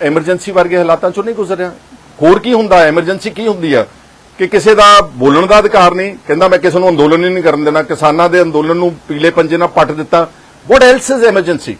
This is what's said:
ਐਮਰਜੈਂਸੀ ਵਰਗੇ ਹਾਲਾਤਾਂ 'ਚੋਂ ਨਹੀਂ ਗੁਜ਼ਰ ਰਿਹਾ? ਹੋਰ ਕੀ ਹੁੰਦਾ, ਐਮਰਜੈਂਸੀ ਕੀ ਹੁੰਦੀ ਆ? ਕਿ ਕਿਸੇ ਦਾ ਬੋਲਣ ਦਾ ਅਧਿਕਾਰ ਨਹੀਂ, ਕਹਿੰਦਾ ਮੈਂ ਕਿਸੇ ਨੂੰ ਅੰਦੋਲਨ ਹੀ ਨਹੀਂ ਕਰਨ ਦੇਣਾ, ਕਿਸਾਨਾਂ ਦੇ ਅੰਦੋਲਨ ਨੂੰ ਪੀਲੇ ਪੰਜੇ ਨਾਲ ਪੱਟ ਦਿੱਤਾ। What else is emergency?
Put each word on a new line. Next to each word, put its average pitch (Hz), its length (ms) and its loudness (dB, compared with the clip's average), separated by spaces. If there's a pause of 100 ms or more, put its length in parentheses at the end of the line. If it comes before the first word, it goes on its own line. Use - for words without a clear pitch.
ਐਮਰਜੈਂਸੀ 165 500 -4
ਵਰਗੇ 180 240 0
ਹਾਲਾਤਾਂ 170 340 0
'ਚੋਂ 196 140 -8
ਨਹੀਂ 226 100 -8
ਗੁਜ਼ਰ 190 220 -6
ਰਿਹਾ? 180 140 -8 (520)
ਹੋਰ 180 160 4
ਕੀ 240 140 -4
ਹੁੰਦਾ, 214 240 2
ਐਮਰਜੈਂਸੀ 170 540 0
ਕੀ 196 160 -10
ਹੁੰਦੀ 170 280 -4
ਆ? 110 120 0 (520)
ਕਿ 190 80 -2
ਕਿਸੇ 208 280 2
ਦਾ 208 260 6
ਬੋਲਣ 139 460 0
ਦਾ 208 120 4
ਅਧਿਕਾਰ 196 360 2
ਨਹੀਂ, 190 220 -6 (100)
ਕਹਿੰਦਾ 170 220 0
ਮੈਂ 185 100 2
ਕਿਸੇ 175 200 -2
ਨੂੰ 185 100 2
ਅੰਦੋਲਨ 160 360 2
ਹੀ 180 60 -2
ਨਹੀਂ 185 140 -4
ਕਰਨ 151 200 0
ਦੇਣਾ, 151 180 0
ਕਿਸਾਨਾਂ 156 480 -2
ਦੇ 180 120 2
ਅੰਦੋਲਨ 160 340 -2
ਨੂੰ 175 200 -4 (120)
ਪੀਲੇ 156 220 -2
ਪੰਜੇ 165 260 -2
ਨਾਲ 170 120 -2
ਪੱਟ 151 240 -2
ਦਿੱਤਾ। 160 380 -2 (420)
What 254 220 6
else 262 260 -2
is 233 120 4
emergency? 165 460 -4